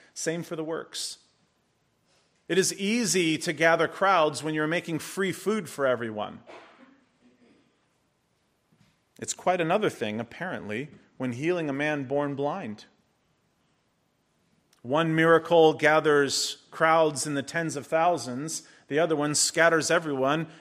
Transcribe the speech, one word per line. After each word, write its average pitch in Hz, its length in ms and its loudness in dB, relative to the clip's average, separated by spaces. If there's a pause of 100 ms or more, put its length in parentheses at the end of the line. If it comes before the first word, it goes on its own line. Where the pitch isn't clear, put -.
(160)
Same 170 260 -6
for 170 140 -10
the 156 80 -8
works. - 560 -10 (1300)
It 170 100 0
is 180 160 2
easy 185 640 0
to 170 160 -6
gather 165 340 2
crowds 156 540 2
when 156 140 -4
you're 151 100 -2
making 165 320 -4
free 190 340 -4
food 202 380 -4
for 139 160 -4
everyone. 110 540 -4 (2750)
It's - 160 -10
quite 180 260 -2
another 175 300 0
thing, 107 280 -6
apparently, 117 720 -10 (280)
when 127 160 -6
healing 160 360 -4
a 135 40 -4
man 143 320 -4
born 143 280 -4
blind. 139 520 -8 (2000)
One 160 320 0
miracle 160 600 6
gathers 147 840 2 (140)
crowds 160 560 2
in 147 80 -4
the 139 80 -4
tens 160 320 -6
of - 100 -8
thousands. 160 800 -2 (240)
The 139 100 -2
other 160 180 2
one 147 200 -2
scatters 165 560 2
everyone 156 560 0 (140)